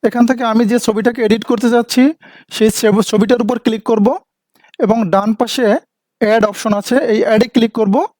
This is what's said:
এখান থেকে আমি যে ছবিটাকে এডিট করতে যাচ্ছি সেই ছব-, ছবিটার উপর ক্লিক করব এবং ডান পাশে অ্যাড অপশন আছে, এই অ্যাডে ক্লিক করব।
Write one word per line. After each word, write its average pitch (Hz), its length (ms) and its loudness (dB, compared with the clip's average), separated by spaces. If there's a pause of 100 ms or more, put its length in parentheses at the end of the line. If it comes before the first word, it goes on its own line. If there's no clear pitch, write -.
এখান 240 220 2
থেকে 254 220 -2
আমি 226 200 2
যে 240 140 0
ছবিটাকে 220 420 -2
এডিট 220 240 0
করতে 233 240 0
যাচ্ছি 233 260 0 (540)
সেই 220 240 2
ছব-, 214 320 0
ছবিটার 226 340 0
উপর 240 200 -2
ক্লিক 220 260 -2
করব 220 160 2 (800)
এবং 220 120 2 (160)
ডান 196 160 0 (100)
পাশে 247 260 -2 (560)
অ্যাড 220 300 2
অপশন 208 200 -6 (100)
আছে, 240 140 -4 (180)
এই 220 140 0
অ্যাডে 226 280 2
ক্লিক 226 240 0
করব। 208 160 0 (240)